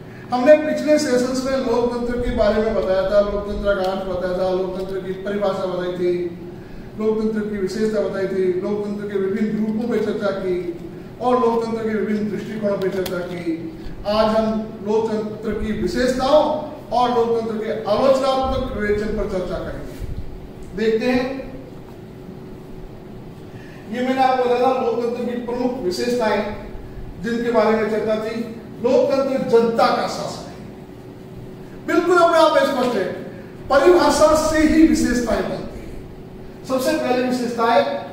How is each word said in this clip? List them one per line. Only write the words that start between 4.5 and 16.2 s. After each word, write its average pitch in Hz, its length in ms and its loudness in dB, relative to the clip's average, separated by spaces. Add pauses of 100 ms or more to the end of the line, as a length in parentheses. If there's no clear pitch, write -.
लोकतंत्र 185 460 -4
की 185 140 -6
परिभाषा 196 520 -2
बताई 180 280 -2
थी, 175 460 -2 (600)
लोकतंत्र 220 400 0
की 208 180 -2
विशेषता 214 440 0
बताई 190 260 -2
थी, 185 340 0
लोकतंत्र 208 460 -4
के 202 120 -2
विभिन्न 202 380 0
रूपों 220 320 -2
पे 208 160 0
चर्चा 202 260 -2
की 180 480 -4 (420)
और 247 180 4
लोकतंत्र 226 440 0
के 220 60 -2
विभिन्न 214 420 0
दृष्टिकोणों 208 460 -2
पे 190 120 -2
चर्चा 185 280 -2
की। 170 600 -6 (280)
आज 214 180 4
हम 214 520 0 (100)
लोकतंत्र 214 640 -2
की 214 300 -4
विशेषताओं 254 640 4 (520)